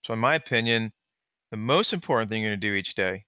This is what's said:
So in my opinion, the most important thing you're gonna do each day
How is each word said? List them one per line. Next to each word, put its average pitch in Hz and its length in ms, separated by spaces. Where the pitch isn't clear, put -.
So 117 100
in 113 60
my 135 160
opinion, 117 560
the 110 60
most 143 360
important 120 360
thing 110 120
you're 110 100
gonna 98 100
do 101 120
each 98 220
day 95 320